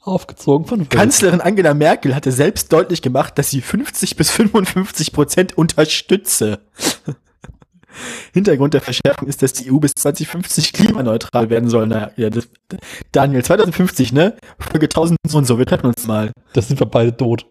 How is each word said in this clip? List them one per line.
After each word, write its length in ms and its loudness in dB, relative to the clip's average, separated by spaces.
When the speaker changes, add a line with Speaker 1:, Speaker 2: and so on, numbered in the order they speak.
Speaker 1:
Aufgezogen 640 -2
von 140 -4
Wölfen. 80 -4
Speaker 2:
Kanzlerin 540 2
Angela 320 2
Merkel 400 2
hatte 180 -2
selbst 400 0
deutlich 300 2
gemacht, 340 -2
dass 140 -2
sie 100 -2
fünfzig 560 -6
bis 140 0
fünfundfünfzig 800 -2
Prozent 460 0
unterstütze. 1040 0
<laughs> 60 -20
Hintergrund 420 2
der 60 4
Verschärfung 460 -2
ist, 160 -4
dass 120 0
die 120 -10
E 40 -4
U 100 4
bis 160 2
zwanzig 320 -2
fünfzig 440 -4
klimaneutral 800 0
werden 180 2
soll. 200 2
Na 280 -4
ja, 140 0
das, 180 -6
Daniel, 340 2
zweitausendfünfzig, 680 2
ne? 240 2
Folge 300 0
tausend 380 0
so 100 0
und 100 2
so, 120 2
wir 80 2
treffen 200 0
uns 200 -2
mal. 240 -2
Speaker 1:
Da 100 0
sind 160 -2
wir 80 2
beide 300 2
tot. 340 -2